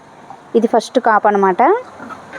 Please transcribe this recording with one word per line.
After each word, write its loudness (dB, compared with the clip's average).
ఇది -2
ఫస్ట్ 0
కాపు 2
అనమాట. 0